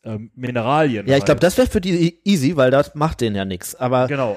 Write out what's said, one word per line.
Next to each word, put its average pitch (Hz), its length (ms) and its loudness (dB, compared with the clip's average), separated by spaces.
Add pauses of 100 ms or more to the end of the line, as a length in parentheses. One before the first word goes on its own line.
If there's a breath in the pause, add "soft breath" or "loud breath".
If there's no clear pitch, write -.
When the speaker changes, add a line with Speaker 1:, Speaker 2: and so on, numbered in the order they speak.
Speaker 1:
ähm, 110 300 -10
Mineralien 123 720 -2
Speaker 2:
Ja, 135 80 4
ich - 80 0
glaub, 151 120 4
Speaker 1:
halt. - 80 -2
Speaker 2:
das 185 140 2
wär 254 80 4
für 214 140 -2
die 175 280 0
e-, - 160 -8
easy, 170 320 2
weil 127 140 4
das 139 240 2
macht 156 280 -4
denen 104 140 0
ja 98 80 -2
nix. 95 300 -8
Aber 127 320 0
Speaker 1:
Genau, 127 300 -4